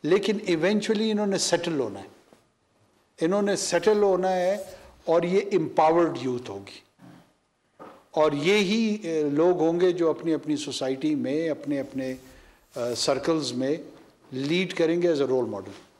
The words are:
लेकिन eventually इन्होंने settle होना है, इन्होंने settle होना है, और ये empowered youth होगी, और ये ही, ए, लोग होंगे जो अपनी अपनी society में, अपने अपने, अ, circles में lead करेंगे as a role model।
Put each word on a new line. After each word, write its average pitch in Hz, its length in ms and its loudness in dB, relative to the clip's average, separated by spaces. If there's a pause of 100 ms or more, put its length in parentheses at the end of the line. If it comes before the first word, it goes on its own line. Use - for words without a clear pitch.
लेकिन 196 460 2
eventually 208 520 0
इन्होंने 208 360 0
settle 170 420 0
होना 104 200 -4
है, 95 80 -16 (1160)
इन्होंने 202 320 0
settle 208 480 2
होना 185 260 2
है, 185 480 -2 (300)
और 170 180 2
ये 190 280 0
empowered 160 640 4
youth 123 320 -6
होगी, 98 340 -14 (1300)
और 151 200 4
ये 170 220 2
ही, 214 480 0
ए, 160 180 -2
लोग 151 360 2
होंगे 175 320 2
जो 165 180 0
अपनी 160 220 -2
अपनी 147 260 -2
society 139 580 -4
में, 143 340 -2
अपने 143 300 -4
अपने, 131 320 -6
अ, 131 60 -10 (600)
circles 123 760 -2
में 135 260 -2 (540)
lead 165 400 -2
करेंगे 170 400 2
as 143 60 0
a 139 80 2
role 123 200 0
model। 98 220 -8 (300)